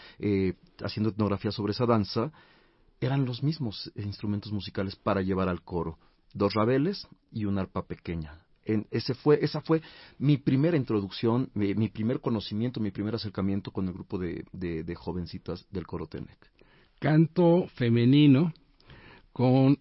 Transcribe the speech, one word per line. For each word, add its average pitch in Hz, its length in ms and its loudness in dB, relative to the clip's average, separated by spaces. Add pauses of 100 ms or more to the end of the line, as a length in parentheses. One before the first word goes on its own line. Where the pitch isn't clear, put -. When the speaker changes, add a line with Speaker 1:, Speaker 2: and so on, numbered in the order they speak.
(180)
Speaker 1:
eh, 95 360 0 (280)
haciendo 107 280 -2
etnografía 101 400 -2
sobre 101 220 -4
esa 123 120 -2
danza, 117 480 0 (680)
eran 131 260 0
los 120 160 -6
mismos 143 540 -4
instrumentos 101 560 -6
musicales 98 440 -6
para 98 240 -2
llevar 92 300 0
al 87 120 -6
coro, 82 360 -8 (340)
dos 101 220 0
rabeles 135 520 0 (240)
y 110 140 -6
un 98 140 -2
arpa 92 280 -6
pequeña. 80 600 -10 (180)
En, 107 260 -2
ese 120 220 -4
fue, 147 320 2
esa 147 160 -4
fue 160 220 0 (340)
mi 143 220 2
primera 147 380 2
introducción, 117 760 0
mi, 101 220 0
mi 107 140 0
primer 110 320 -2
conocimiento, 117 600 -4
mi 104 120 -4
primer 107 220 -4
acercamiento 98 580 -4
con 95 160 -2
el 87 40 -4
grupo 92 240 -10
de, 90 360 -6
de, 85 320 -6
de 85 100 -8
jovencitas 87 760 -8
del 87 160 -8
coro 80 200 -10
tenec. - 320 -14 (600)
Speaker 2:
Canto 170 760 4
femenino 131 800 6 (800)
con 131 460 6